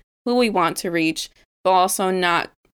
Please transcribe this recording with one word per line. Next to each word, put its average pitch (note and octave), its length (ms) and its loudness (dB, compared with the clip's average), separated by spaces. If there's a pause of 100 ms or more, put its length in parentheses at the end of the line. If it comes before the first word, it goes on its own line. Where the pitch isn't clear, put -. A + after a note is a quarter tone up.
(260)
who A#3+ 100 0
we B3 140 2
want F3 280 0
to F#3+ 140 -6
reach, D#3+ 380 -2 (340)
but F#3 80 2
also F#3 380 2
not, F3+ 400 0 (300)